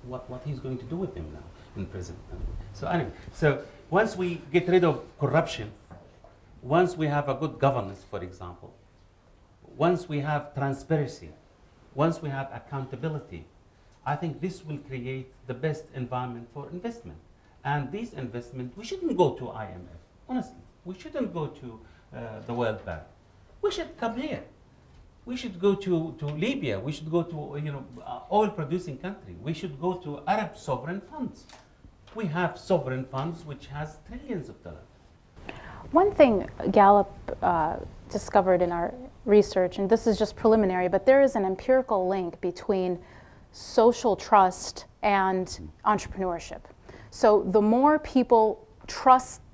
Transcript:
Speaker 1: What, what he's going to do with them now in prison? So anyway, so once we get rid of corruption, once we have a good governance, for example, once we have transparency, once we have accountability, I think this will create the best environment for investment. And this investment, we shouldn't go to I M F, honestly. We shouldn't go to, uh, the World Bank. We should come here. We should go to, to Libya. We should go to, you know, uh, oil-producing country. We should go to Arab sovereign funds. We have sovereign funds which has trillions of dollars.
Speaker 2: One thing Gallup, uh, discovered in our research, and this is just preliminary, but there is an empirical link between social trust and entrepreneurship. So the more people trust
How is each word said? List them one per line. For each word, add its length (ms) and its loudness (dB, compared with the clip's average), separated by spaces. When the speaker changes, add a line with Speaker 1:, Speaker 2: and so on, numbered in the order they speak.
Speaker 1:
What, 260 -12
what 140 -12
he's 160 -8
going 200 -8
to 40 -12
do 140 -8
with 180 -6
them 160 -10
now 140 -16
in 80 -6
prison? 320 -12
So 140 -8
anyway, 240 -2
so 320 2
once 280 2
we 240 -4
get 160 2
rid 160 6
of 180 2
corruption, 540 0
once 360 2
we 100 0
have 220 0
a 40 0
good 240 -4
governance, 520 0
for 120 -8
example, 520 -14
once 320 2
we 100 -2
have 340 -2
transparency, 760 -2
once 260 0
we 60 -6
have 260 -6
accountability, 920 -8
I 120 -2
think 240 -6
this 240 -6
will 140 -8
create 520 -10
the 60 -6
best 320 -4
environment 580 -6
for 200 -12
investment. 460 -12
And 260 -2
this 220 -8
investment, 680 -10
we 60 -14
shouldn't 320 -4
go 200 4
to 160 -8
I 160 -10
M 220 -14
F, 100 -18
honestly. 360 -6
We 160 -12
shouldn't 340 -6
go 140 -4
to, 320 -14
uh, 320 -12
the 80 -6
World 320 -2
Bank. 180 -8
We 100 0
should 260 -8
come 200 -4
here. 260 -6
We 120 -8
should 200 -10
go 160 2
to, 460 0
to 60 -6
Libya. 520 -2
We 140 -6
should 180 -10
go 140 2
to, 400 -8
you 80 -6
know, 140 -10
uh, 140 -10
oil-producing 680 0
country. 440 -12
We 120 -4
should 260 -10
go 140 0
to 340 -8
Arab 300 0
sovereign 420 -4
funds. 460 -10
We 120 -4
have 340 -2
sovereign 460 0
funds 400 -6
which 220 -14
has 380 -10
trillions 440 -8
of 120 -18
dollars. 220 -16
Speaker 2:
One 220 6
thing 360 6
Gallup, 380 8
uh, 360 0
discovered 520 2
in 120 0
our 200 -2
research, 560 4
and 100 0
this 180 4
is 120 2
just 160 0
preliminary, 540 4
but 160 0
there 160 8
is 160 4
an 80 2
empirical 640 2
link 320 -4
between 580 -2
social 640 4
trust 720 2
and 680 0
entrepreneurship. 760 -2
So 320 6
the 180 4
more 360 6
people 720 4
trust 520 4